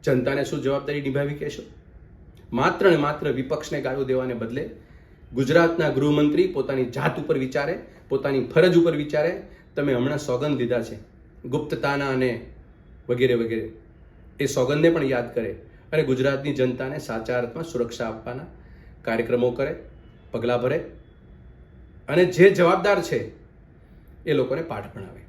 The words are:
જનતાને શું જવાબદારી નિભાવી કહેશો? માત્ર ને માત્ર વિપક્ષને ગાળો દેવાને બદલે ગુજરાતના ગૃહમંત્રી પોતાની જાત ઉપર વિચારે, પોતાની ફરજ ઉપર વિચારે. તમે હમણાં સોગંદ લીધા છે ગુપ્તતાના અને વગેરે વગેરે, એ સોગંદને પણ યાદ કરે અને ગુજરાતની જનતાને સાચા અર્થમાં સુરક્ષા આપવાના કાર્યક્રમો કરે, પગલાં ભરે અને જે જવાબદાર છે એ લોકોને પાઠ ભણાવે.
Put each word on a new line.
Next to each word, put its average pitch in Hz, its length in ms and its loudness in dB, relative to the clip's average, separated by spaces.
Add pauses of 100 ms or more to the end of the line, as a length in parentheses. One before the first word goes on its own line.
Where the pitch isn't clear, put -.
જનતાને 139 400 0
શું 139 200 -4
જવાબદારી 143 380 -2
નિભાવી 143 320 -2
કહેશો? 147 300 -10 (880)
માત્ર 175 360 4
ને 165 80 6
માત્ર 147 340 -2
વિપક્ષને 135 500 -4
ગાળો 135 220 -4
દેવાને 127 300 -2
બદલે 117 360 -6 (640)
ગુજરાતના 160 560 2
ગૃહમંત્રી 147 580 2
પોતાની 131 380 -2
જાત - 340 -4
ઉપર 147 180 -2
વિચારે, 143 420 -4 (300)
પોતાની 135 340 0
ફરજ 165 340 6
ઉપર 165 180 6
વિચારે. 151 480 -2 (320)
તમે 143 180 0
હમણાં 131 240 0
સોગંદ 135 400 -2
લીધા 120 240 0
છે 107 140 -10 (480)
ગુપ્તતાના 143 680 -4
અને 127 360 -2 (640)
વગેરે 123 240 2
વગેરે, 113 380 -2 (680)
એ 143 60 0
સોગંદને 139 440 4
પણ 165 140 2
યાદ 123 320 -2
કરે 107 160 -4 (420)
અને 151 100 2
ગુજરાતની 135 500 0
જનતાને 127 460 -2
સાચા 117 380 -4
અર્થમાં 120 260 -4
સુરક્ષા 120 440 -4
આપવાના 120 380 -10 (560)
કાર્યક્રમો 120 500 0
કરે, 139 320 -4 (480)
પગલાં 120 300 -2
ભરે 127 180 0 (1300)
અને 170 180 4
જે 180 240 8
જવાબદાર 180 520 4
છે 117 300 -4 (960)
એ 151 80 2
લોકોને 131 280 0
પાઠ - 340 -10
ભણાવે. 101 340 -16